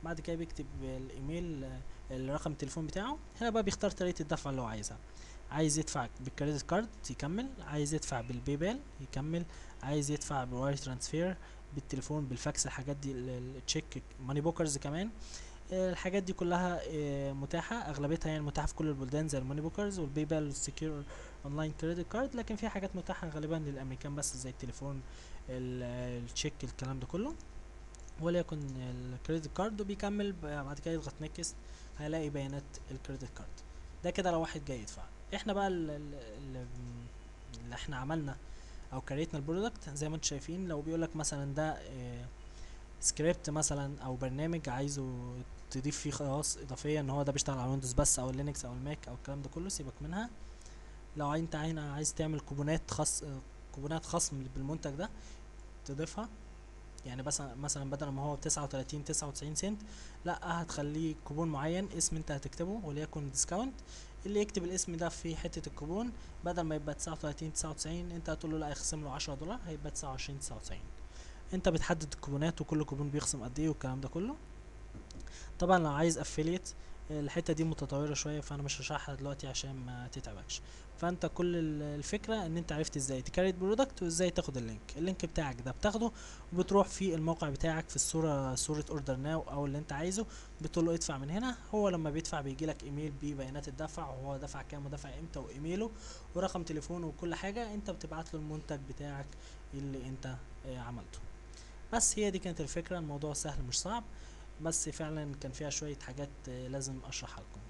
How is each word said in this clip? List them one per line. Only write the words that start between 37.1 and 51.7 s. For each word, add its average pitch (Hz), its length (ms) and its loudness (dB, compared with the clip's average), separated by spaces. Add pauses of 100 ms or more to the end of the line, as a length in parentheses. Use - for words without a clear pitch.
اللي 120 120 -6
احنا 139 220 -2
عملنا 139 400 0 (560)
أو 131 80 -2
كريتنا 151 380 0
البرودكت 170 500 0
زي 143 200 0
ما 156 60 -2
انتوا 156 140 2
شايفين، 180 380 -2
لو 151 140 0
بيقولك 160 340 2
مثلًا 143 380 0
ده، 156 180 4
آه، 123 540 -6 (760)
script 170 480 4
مثلًا 143 520 2
أو 131 140 -2
برنامج 143 540 0
عايزه 127 640 0 (380)
تضيف 139 260 0
فيه 147 140 -2
خواص 143 460 2
إضافية 147 420 2
إن 139 100 2
هو 143 140 4
ده 139 80 4
بيشتغل 139 260 2
على 127 140 2
Windows 131 220 2
بس 139 260 8
أو 127 120 2
Linux 143 340 0
أو 123 80 -4
الماك 139 340 -4
أو 123 60 -6
الكلام 139 280 -4
ده 135 80 -4
كله، 175 200 -4
سيبك 139 320 -4
منها. 185 280 0 (880)
لو 143 160 2
انت 165 220 2
هنا 151 380 0